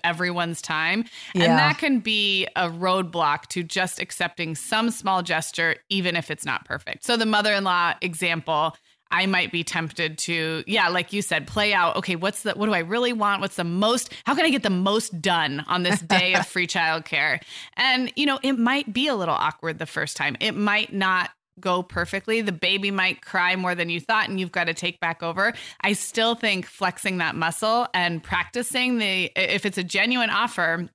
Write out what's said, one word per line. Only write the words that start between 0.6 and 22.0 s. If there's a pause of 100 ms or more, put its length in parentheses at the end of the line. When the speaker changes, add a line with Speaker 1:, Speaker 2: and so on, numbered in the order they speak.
Speaker 1:
time. (320)
Speaker 2:
Yeah.
Speaker 1:
And
that
can
be
a
roadblock
to
just
accepting
some
small
gesture, (140)
even
if
it's
not
perfect.
So
the
mother-in-law
example, (340)
I
might
be
tempted
to,
yeah,
like
you
said,
play
out,
"Okay,
what's
the,
what
do
I
really
want?
What's
the
most, (120)
how
can
I
get
the
most
done
on
this
day
of
Speaker 2:
<laughs>
Speaker 1:
free
childcare?" (340)
And,
you
know,
it
might
be
a
little
awkward
the
first
time.
It
might
not (280)
go
perfectly.